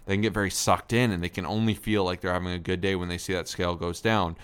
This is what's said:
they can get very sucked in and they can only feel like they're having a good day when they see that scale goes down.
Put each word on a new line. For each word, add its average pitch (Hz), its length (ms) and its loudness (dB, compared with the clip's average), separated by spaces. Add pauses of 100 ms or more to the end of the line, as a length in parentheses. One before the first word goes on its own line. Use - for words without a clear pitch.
they 98 80 -2
can 101 80 2
get 107 120 2
very 98 180 0
sucked - 420 2
in 117 180 4
and 87 120 -2
they 90 60 -4
can 85 180 -6
only 110 260 0
feel 104 300 0
like 90 180 -2
they're 90 120 0
having 90 180 -2
a 90 80 -4
good 90 200 -2
day 95 160 2
when 87 140 -2
they 87 80 -4
see 92 160 -4
that 85 140 -2
scale 87 280 -2
goes 85 260 -4
down. 98 420 2